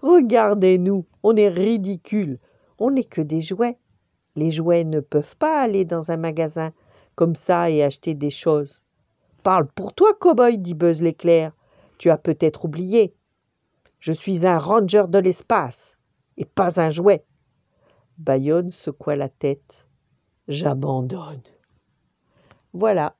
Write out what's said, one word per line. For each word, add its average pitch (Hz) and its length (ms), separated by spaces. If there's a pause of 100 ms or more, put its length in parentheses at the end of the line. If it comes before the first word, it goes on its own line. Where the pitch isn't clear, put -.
« - 0
Regardez-nous, 208 1000 (180)
on 220 120
est 208 140
ridicule. 190 880 (380)
On 240 140
n'est 262 120
que - 180
des 156 200
jouets. 214 360 (580)
Les 156 160
jouets 165 320
ne 156 160
peuvent - 380
pas 311 240
aller 196 240
dans 165 260
un 165 60
magasin 160 560 (420)
comme 170 200
ça 175 360
et 151 100
acheter 143 320
des 143 160
choses. » « 147 540 (600)
Parle 185 240
pour - 260
toi, 415 200
cow-boy », 247 460
dit 175 160
Buzz 165 260
l'éclair. « 165 500 (460)
Tu 170 140
as 156 80
peut-être - 460
oublié. 185 500 (840)
Je 160 140
suis 175 320
un 180 140
ranger 196 480
de 170 100
l'espace 185 800 (400)
et 139 80
pas 180 340
un 160 120
jouet. » 170 340 (960)
Bayonne 151 500
secoua - 460
la 143 140
tête. « - 580 (600)
J'abandonne. » 143 920 (1300)
Voilà. 180 460